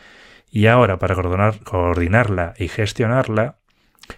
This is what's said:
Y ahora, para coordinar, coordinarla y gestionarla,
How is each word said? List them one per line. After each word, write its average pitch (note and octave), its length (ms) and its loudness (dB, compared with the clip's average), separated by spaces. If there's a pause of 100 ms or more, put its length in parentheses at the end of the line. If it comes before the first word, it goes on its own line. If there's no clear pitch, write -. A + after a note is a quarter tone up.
(500)
Y G#2+ 160 2
ahora, A2+ 320 4
para F#2 160 -2
coordinar, F#2 460 0
coordinarla F2+ 960 0
y E2+ 120 -6
gestionarla, A2+ 880 -2 (600)